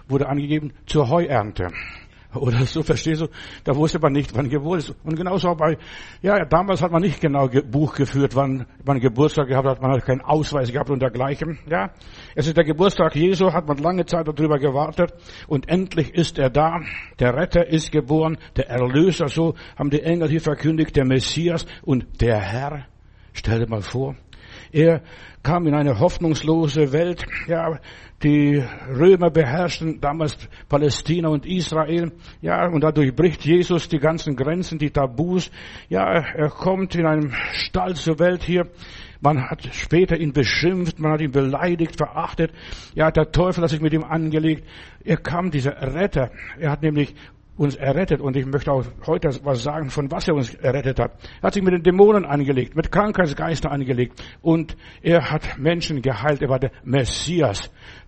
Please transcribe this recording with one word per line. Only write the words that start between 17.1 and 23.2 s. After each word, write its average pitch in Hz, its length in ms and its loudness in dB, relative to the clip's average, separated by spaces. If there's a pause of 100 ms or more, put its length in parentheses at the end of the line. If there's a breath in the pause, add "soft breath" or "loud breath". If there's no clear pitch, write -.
Der 123 140 2
Retter 170 320 2
ist 156 240 0
geboren, 151 460 0 (200 loud breath)
der 131 120 -2
Erlöser, 135 600 2
so 165 260 0 (240 loud breath)
haben 143 100 -2
die 147 140 0
Engel 170 260 0
hier 160 140 0
verkündigt, 156 520 0
der 135 120 4
Messias 160 580 0 (200 loud breath)
und 123 360 -2
der 113 180 2
Herr. 131 460 -6 (480 soft breath)